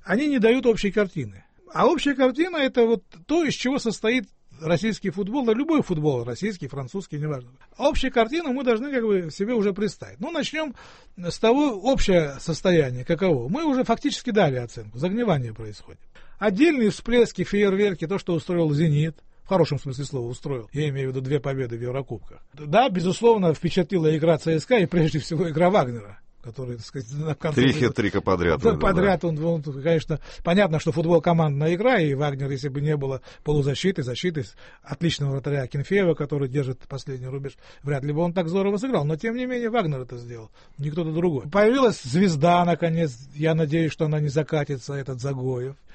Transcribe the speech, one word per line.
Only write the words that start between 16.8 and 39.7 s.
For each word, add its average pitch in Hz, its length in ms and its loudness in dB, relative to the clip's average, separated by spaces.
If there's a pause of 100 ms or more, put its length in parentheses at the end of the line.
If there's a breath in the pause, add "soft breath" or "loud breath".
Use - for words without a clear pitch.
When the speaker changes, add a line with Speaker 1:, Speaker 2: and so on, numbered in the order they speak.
Speaker 1:
всплески, 233 520 2
фейерверки, 202 640 2
то, 185 120 -4
что 175 160 -2
устроил 165 380 0
«Зенит», 151 440 2 (260)
в - 60 -20
хорошем 156 320 2
смысле 135 240 -8
слова 123 240 -6
«устроил». 123 440 -8
я 147 180 -2
имею 135 180 -4
в - 40 -4
виду 135 100 -4
две 139 180 -2
победы 135 360 -4
в 117 60 -8
Еврокубках. 123 720 -8
Да, 151 360 2
безусловно, 185 640 4
впечатлила 165 640 2
игра 156 220 4
Ц 160 220 0
С - 60 -12
К - 60 2
А 247 60 6
и 175 80 4
прежде 156 320 2
всего 170 320 -2
игра 170 200 4
«Вагнера». 120 500 0 (220)
который, 123 340 -10
так 110 100 -14
сказать, 127 260 -12
на 151 240 -4
конце 147 240 0
Speaker 2:
Три 131 120 6
хет-трика 104 480 0
подряд, 87 400 2
Speaker 1:
Да, 226 120 4
Speaker 2:
да, 78 40 0
да, 71 40 -4
Speaker 1:
подряд. 185 400 2
Speaker 2:
да. 175 80 -2
Speaker 1:
Он, 156 160 -4
он, 165 180 -2
конечно, 151 560 -2 (240 loud breath)
понятно, 175 380 2
что 165 100 0
футбол 165 300 2
командная 160 560 2
игра, 233 240 2
и 147 140 0
Вагнер, 139 360 -4
если 139 180 -6
бы 135 120 -6
не 151 160 0
было 135 260 -6 (220 loud breath)
полузащиты, 147 580 0
защиты, 127 420 -4 (380 loud breath)
отличного 143 520 -2
вратаря 135 280 -2
Акинфеева, 165 520 0
который 139 340 -2
держит 127 400 -4
последний 131 400 -10
рубеж, 139 240 -10 (320 loud breath)
вряд 139 180 -2
ли 147 100 -2
бы 156 100 0
он 175 100 0
так 170 160 0
здорово 196 300 0
сыграл. 220 260 0
Но, 151 100 0
тем 226 220 -4
не 254 100 -4
менее, 240 240 -4